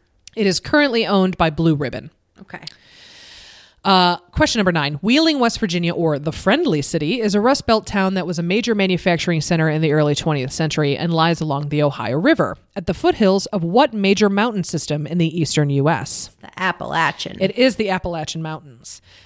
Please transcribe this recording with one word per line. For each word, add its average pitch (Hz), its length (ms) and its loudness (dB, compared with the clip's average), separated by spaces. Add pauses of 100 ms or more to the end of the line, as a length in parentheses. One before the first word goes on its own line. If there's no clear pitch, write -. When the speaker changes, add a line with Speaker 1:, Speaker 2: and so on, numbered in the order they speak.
(340)
Speaker 1:
It 214 120 0
is 185 140 0
currently 254 460 0
owned 185 300 2
by 165 140 2
Blue 160 240 2
Ribbon. 143 360 -6 (300)
Speaker 2:
Okay. - 220 -20 (1200)
Speaker 1:
Uh, 180 320 4 (140)
question 285 300 0
number 185 100 2
nine. 151 320 0
Wheeling, 285 380 2
West 233 180 2
Virginia, 170 340 -2
or 160 240 0
the 151 140 -4
Friendly 196 520 0
City, 170 380 -2
is 208 140 0
a 208 60 2
Rust 262 260 2
Belt 220 180 2
town 190 300 0
that 175 140 -4
was 165 100 -6
a 175 40 -4
major 214 340 0
manufacturing 180 640 0
center 160 280 2
in 156 140 0
the 156 80 2
early 147 240 4
twentieth 139 380 -2
century 151 440 0
and 170 160 -2
lies 165 280 2
along 147 280 -4
the 147 140 0
Ohio 131 340 -2
River 170 400 2 (200)
at 190 100 -8
the - 80 -2
foothills 202 520 2
of 175 180 -4
what 226 280 2
major 196 380 2
mountain 202 320 0
system 147 420 -4
in 170 140 -4
the 165 180 0
eastern 151 340 0
U 139 180 2
S? - 420 -4 (120)
Speaker 2:
The - 140 -20
Appalachian. 160 840 -4
Speaker 1:
It 190 180 -2
is 247 160 2
the 208 160 -2
Appalachian 170 500 -6
Mountains. 147 600 -12 (240)